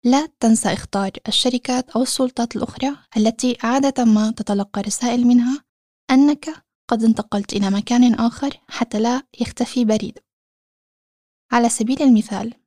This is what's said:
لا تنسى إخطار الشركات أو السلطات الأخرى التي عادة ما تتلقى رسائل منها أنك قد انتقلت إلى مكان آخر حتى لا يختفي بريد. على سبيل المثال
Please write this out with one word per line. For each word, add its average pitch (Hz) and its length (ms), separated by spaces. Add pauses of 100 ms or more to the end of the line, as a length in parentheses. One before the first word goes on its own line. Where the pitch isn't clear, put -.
لا 269 220 (140)
تنسى 226 320
إخطار 196 380 (180)
الشركات 247 600
أو 240 120
السلطات 254 540
الأخرى - 400 (200)
التي 226 460
عادة 262 420
ما 214 260
تتلقى 202 520
رسائل 240 440
منها 247 380 (460)
أنك 294 540 (240)
قد 226 160
انتقلت 214 480
إلى 202 180
مكان 240 440
آخر 233 540
حتى - 320
لا 240 220 (180)
يختفي 240 440
بريد. 214 340 (1300)
على 240 160
سبيل 247 340
المثال 220 520 (120)